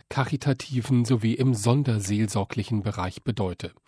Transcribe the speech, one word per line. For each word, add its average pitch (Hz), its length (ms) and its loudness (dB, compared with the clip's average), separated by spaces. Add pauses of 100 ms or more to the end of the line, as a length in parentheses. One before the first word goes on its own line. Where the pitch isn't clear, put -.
karitativen 127 960 0
sowie 113 300 2
im 131 180 2
sonderseelsorglichen 107 1300 0
Bereich - 400 -4
bedeute. 95 500 -4 (160)